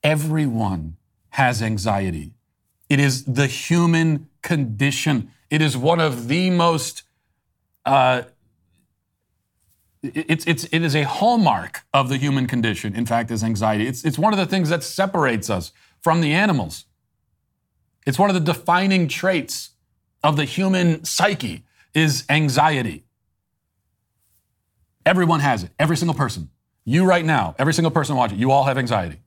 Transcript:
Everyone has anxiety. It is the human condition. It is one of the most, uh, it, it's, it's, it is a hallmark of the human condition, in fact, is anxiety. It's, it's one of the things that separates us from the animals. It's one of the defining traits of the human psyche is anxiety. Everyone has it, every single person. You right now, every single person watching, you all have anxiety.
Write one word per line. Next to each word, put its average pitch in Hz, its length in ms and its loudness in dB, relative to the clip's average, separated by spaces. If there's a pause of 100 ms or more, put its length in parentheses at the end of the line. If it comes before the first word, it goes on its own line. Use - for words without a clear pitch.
Everyone 123 920 -2 (340)
has 123 300 0
anxiety. 98 720 -4 (560)
It 143 120 2
is 131 240 0
the 139 240 0
human 165 800 0 (120)
condition. 139 920 -2 (180)
It 151 100 2
is 147 160 0
one 156 220 2
of 127 300 -2
the 175 220 0
most, 170 520 0 (840)
uh, 127 380 2 (1800)
it, 151 280 -6
it's, 160 180 0
it's, 165 240 0
it 165 120 0
is 151 120 0
a 151 80 2
hallmark 156 800 0 (100)
of 135 160 2
the 135 80 -2
human 135 300 0
condition, 113 480 -2
in 113 120 -4
fact, 117 260 -2
is 104 100 -2
anxiety. 110 460 0
It's, 131 160 -8
it's 147 140 -2
one 208 140 2
of 208 60 0
the 185 80 0
things 185 220 0
that 165 160 -2
separates 151 640 -2
us 92 220 -4 (280)
from 165 200 2
the 147 120 2
animals. 160 520 0 (1200)
It's 135 120 -2
one 202 120 4
of 190 40 0
the 180 60 0
defining 175 680 0
traits - 600 -4 (520)
of 147 140 4
the 151 80 0
human 180 600 0
psyche 156 600 -2 (300)
is 156 340 2
anxiety. 143 720 0 (2000)
Everyone 170 340 2
has 127 240 0
it, 87 140 -16
every 156 180 2
single 165 180 0
person. 113 360 -4 (340)
You 156 200 2
right 175 200 4
now, 127 340 0
every 147 140 2
single 165 180 2
person 147 260 0
watching, 110 220 0
you 127 120 2
all 135 140 4
have 135 120 0
anxiety. 107 500 -2